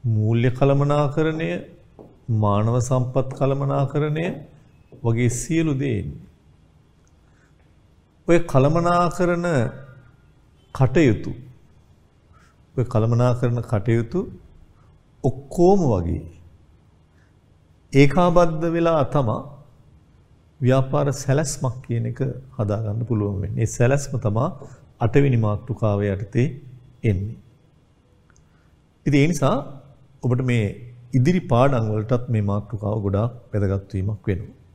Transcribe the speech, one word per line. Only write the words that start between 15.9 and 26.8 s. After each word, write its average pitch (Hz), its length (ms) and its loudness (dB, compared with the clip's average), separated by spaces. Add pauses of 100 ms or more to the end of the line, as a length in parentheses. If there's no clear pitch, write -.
ඒකාබද්ධ 165 800 4
වෙලා 165 320 2
තමා 131 380 -2 (1160)
ව්‍යාපාර 135 520 2
සැලැස්මක් 143 720 -2
කියන 117 240 -4
එක 117 140 -8 (380)
හදාගන්න 107 500 -2
පුළුවන් 101 320 -2
වෙන්නේ. 101 220 -4
ඒ 110 40 0
සැලැස්ම 127 520 0
තමා 110 300 -2 (520)
අටවෙනි 127 440 2
මාතෘකාව 104 560 -2
යටතේ 104 460 -2 (580)